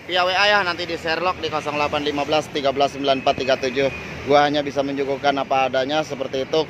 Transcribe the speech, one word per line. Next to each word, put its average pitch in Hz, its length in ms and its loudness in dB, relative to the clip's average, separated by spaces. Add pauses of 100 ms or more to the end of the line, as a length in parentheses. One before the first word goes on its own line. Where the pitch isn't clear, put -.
via 180 160 2
W 185 80 2
A 190 160 2
ya, 208 160 4
nanti 175 240 -4
di 165 80 -6
Sherlock 165 480 -2
di 156 80 -4
nol 151 80 -2
delapan 147 480 -2
lima 143 160 -2
belas 151 320 0
tiga 139 160 0
belas 139 240 2
sembilan 135 240 0
empat - 160 2
tiga 131 240 0
tujuh. 131 320 0 (320)
Gua 143 240 6
hanya 147 160 0
bisa 139 160 -4
menyuguhkan 139 560 0
apa 135 320 0
adanya 131 400 0
seperti 131 400 -4
itu, 160 120 0 (100)